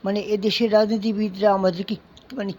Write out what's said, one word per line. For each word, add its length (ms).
মানে 160
এদেশের 520
রাজনীতিবিদরা 800
আমাদেরকে 440
মানে 260